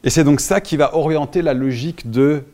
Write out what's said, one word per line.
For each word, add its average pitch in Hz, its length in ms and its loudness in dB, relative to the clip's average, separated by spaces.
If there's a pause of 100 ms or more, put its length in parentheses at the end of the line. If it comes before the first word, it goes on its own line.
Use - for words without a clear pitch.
Et 127 60 2
c'est 160 120 2
donc 143 180 4
ça 196 200 0
qui 165 160 -6
va 143 180 2
orienter 156 460 -2
la 156 140 0
logique 131 560 -6
de 139 440 2